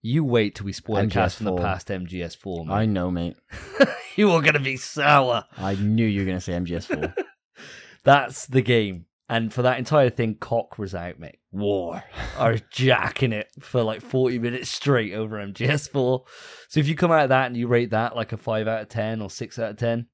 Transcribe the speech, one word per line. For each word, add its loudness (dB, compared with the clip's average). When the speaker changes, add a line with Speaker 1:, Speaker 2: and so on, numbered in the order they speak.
Speaker 1:
you 0
wait 2
till -12
we -6
spoil -2
the 2
cast 0
from -6
the 0
Speaker 2:
M 0
G 0
S 0
four. 0
Speaker 1:
past -8
M -6
G -8
S -10
four, -10
mate. -4
Speaker 2:
I 2
know, 0
mate. -4
Speaker 1:
<laughs> 6
You 4
are 4
gonna 4
be -4
sour. 4
Speaker 2:
I -2
knew 2
you 2
were 0
gonna -2
say -6
M -2
G -4
S -6
four. -6
Speaker 1:
<laughs> -20
That's 4
the 2
game. 0
And -2
for -2
that 2
entire 4
thing, -2
cock -6
was -8
out, -10
mate. -18
Speaker 2:
War. -2
Speaker 1:
I 2
was -2
jacking 0
it -6
for, -2
like, -2
forty 0
minutes -4
straight 0
over -6
M -10
G -4
S 0
four. 0
So 2
if 2
you 0
come 2
out 6
of 2
that 4
and -6
you -2
rate 4
that, 0
like, -4
a -8
five -2
out -2
of -16
ten -4
or -8
six -10
out -4
of -14
ten -2